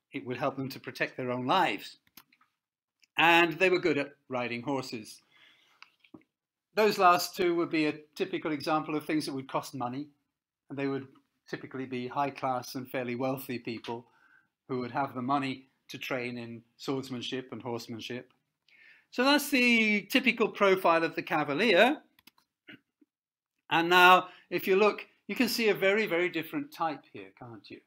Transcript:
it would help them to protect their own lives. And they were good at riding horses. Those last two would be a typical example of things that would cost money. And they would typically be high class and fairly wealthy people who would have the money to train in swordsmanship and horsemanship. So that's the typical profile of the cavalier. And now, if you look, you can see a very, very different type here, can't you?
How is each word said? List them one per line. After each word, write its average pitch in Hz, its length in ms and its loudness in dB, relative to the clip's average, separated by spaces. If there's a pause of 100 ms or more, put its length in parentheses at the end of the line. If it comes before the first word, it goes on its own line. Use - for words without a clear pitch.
(120)
it 135 140 -10
would 123 120 -8
help 135 200 -4
them 135 120 -6
to 131 100 -14
protect - 380 -8
their 127 140 -6
own 123 140 -6
lives. 147 520 -2 (1200)
And 170 360 4
they 185 160 2
were 180 100 2
good 156 180 0
at 139 160 -6 (160)
riding 120 320 -6
horses. 127 600 -8 (1500)
Those 208 220 2
last 180 380 4
two 175 200 0
would 170 140 -2
be 156 180 0
a 151 120 -4 (160)
typical 175 360 -4
example 156 440 -2
of 151 100 -4
things 156 200 -2
that 147 80 -8
would 135 160 -10
cost - 260 -6
money. 131 320 -8 (600)
And 139 80 -12
they 139 100 -2
would 135 200 -6 (420)
typically 135 360 -10
be 123 220 -8
high 143 220 -2
class 131 460 -6
and 127 140 -10
fairly 123 260 -6
wealthy 131 440 -6
people 117 460 -10 (640)
who 127 120 -6
would 120 120 -8
have 135 220 -4
the 127 80 -8
money 135 440 -4 (220)
to 139 100 -16
train 123 400 -6
in 117 240 -12 (160)
swordsmanship 131 760 -6
and 113 100 -12
horsemanship. 117 680 -10 (800)
So 247 120 0
that's 277 260 2
the 226 540 4
typical 226 440 2
profile 190 560 4
of 160 120 -4
the 165 80 -6
cavalier. 180 720 4 (1700)
And 165 180 2
now, 180 380 10 (240)
if 180 160 -4
you 190 80 4
look, 202 320 2 (200)
you 202 80 -6
can 240 140 2
see 226 200 0
a 196 40 4
very, 196 320 2
very 175 240 0
different 156 420 -8
type 156 400 -6
here, 95 280 -18
can't 117 300 -18
you? 98 180 -16